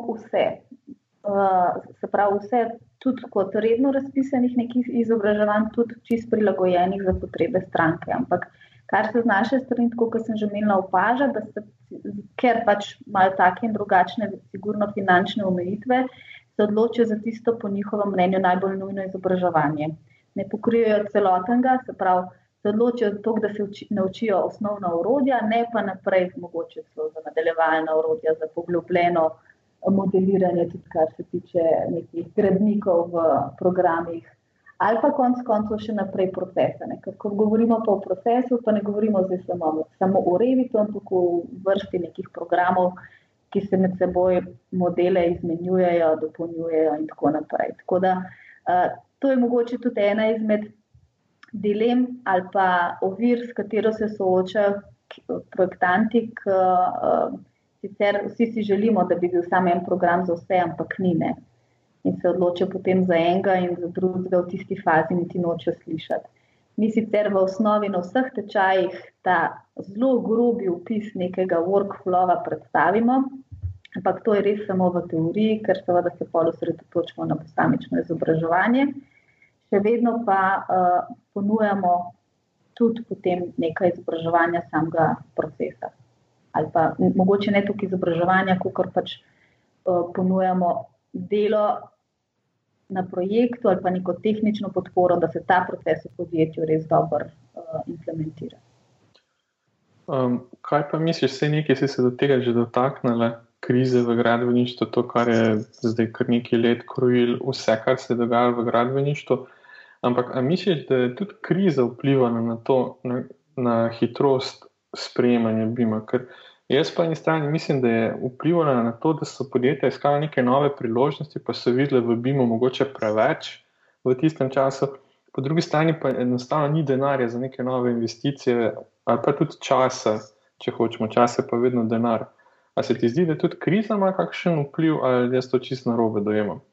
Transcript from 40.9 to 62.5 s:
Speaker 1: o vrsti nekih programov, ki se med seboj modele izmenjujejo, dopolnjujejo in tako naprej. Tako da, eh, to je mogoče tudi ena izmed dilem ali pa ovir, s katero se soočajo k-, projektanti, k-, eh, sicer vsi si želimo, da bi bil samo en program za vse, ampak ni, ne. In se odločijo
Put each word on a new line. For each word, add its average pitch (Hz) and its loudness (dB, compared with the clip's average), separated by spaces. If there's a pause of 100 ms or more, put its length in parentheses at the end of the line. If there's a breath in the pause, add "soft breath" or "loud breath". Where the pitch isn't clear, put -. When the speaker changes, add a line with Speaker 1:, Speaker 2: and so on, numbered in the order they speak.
Speaker 1:
o 185 2 (460)
vrsti 196 -2
nekih - -12
programov, 180 0 (560 loud breath)
ki 196 0
se 190 0
med 185 2
seboj 180 2 (300)
modele 180 2 (140)
izmenjujejo, 175 2
dopolnjujejo 160 -2
in 156 -4
tako 147 -2
naprej. - -4
Tako 180 0
da, 185 2 (500 loud breath)
eh, 180 2 (280)
to 277 0
je 262 4
mogoče 240 2
tudi 233 -2
ena 220 2
izmed 214 -2 (880)
dilem 220 2 (180)
ali 185 2 (100)
pa 180 2
ovir, 233 0
s - -16
katero 214 0
se 214 -2
soočajo 202 0 (280)
k-, - -10 (100)
projektanti, 202 0
k-, - -4
eh, 185 2 (440)
sicer 202 0
vsi 233 0
si 220 -4
želimo, 202 2
da 175 2
bi 175 0
bil 175 0
samo 185 2
en 180 0
program 180 0
za 170 0
vse, 180 -2
ampak 160 -8
ni, 180 0
ne. 160 0 (680)
In 185 -2
se 180 2
odločijo 175 0